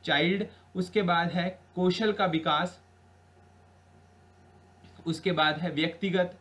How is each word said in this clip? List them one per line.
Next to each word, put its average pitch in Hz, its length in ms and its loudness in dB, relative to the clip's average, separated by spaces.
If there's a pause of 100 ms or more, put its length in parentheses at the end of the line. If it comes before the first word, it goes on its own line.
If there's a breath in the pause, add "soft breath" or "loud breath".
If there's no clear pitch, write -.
child। 170 360 2 (320 loud breath)
उसके 185 260 -2
बाद 170 280 2
है 175 280 -4 (180)
कौशल 185 360 2
का 202 140 0
विकास, 160 560 -2 (2250)
उसके 165 260 -2
बाद 156 260 2
है 170 120 -4
व्यक्तिगत 175 720 -2